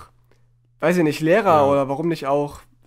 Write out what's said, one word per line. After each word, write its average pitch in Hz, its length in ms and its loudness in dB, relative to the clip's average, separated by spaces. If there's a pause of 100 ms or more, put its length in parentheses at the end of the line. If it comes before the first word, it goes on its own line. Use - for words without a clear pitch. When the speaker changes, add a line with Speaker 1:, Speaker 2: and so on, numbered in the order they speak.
(800)
Speaker 1:
weiß 175 180 0
ich 170 60 2
nicht, 147 160 -2
Lehrer 175 380 2
Speaker 2:
Ja. 143 80 4
Speaker 1:
oder 139 220 0
warum 143 200 -6
nicht 156 180 -6
auch 143 360 -4 (260)